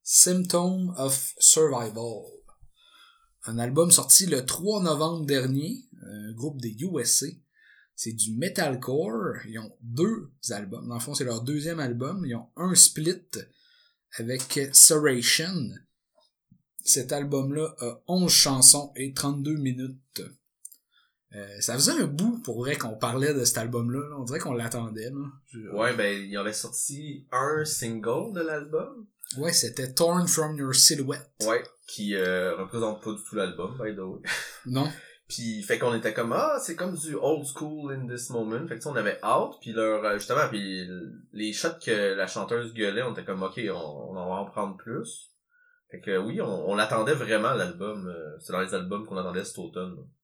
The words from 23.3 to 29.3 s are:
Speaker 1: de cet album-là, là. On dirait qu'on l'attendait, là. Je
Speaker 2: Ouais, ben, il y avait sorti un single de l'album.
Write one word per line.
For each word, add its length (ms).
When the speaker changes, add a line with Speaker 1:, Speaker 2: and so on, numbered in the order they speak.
Speaker 1:
de 100
cet 140
album-là, 500
là. 120
On 40
dirait 160
qu'on 140
l'attendait, 560
là. 160
Je 80
Speaker 2:
Ouais, 200
ben, 280
il 60
y 80
avait 160
sorti 800
un 340
single 680
de 60
l'album. 680